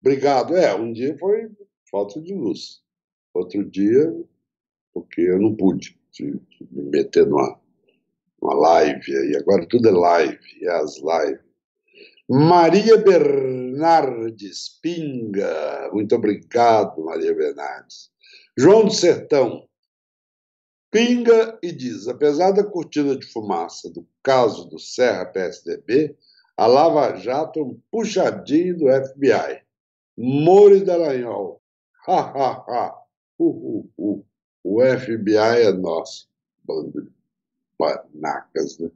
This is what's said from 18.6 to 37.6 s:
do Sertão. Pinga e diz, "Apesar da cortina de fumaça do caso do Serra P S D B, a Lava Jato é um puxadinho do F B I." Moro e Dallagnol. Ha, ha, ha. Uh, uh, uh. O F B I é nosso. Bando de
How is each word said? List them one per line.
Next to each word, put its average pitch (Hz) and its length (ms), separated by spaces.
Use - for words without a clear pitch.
do - 80
Sertão. 135 720
Pinga 226 720
e 175 80
diz, 120 380
"Apesar 147 440
da 196 120
cortina 147 500
de 131 120
fumaça 90 640
do 85 180
caso 117 480
do 80 80
Serra 104 480
P - 120
S 90 240
D 82 140
B, 147 400
a 107 100
Lava 139 500
Jato 135 440
é - 20
um 123 160
puxadinho 175 880
do 143 100
F 131 260
B 139 160
I." 78 300
Moro 165 580
e 196 80
Dallagnol. 127 760
Ha, 175 140
ha, 127 460
ha. 107 380
Uh, 165 60
uh, 123 540
uh. - 260
O 104 180
F 117 360
B 104 140
I 113 320
é 101 80
nosso. 87 540
Bando - 380
de - 100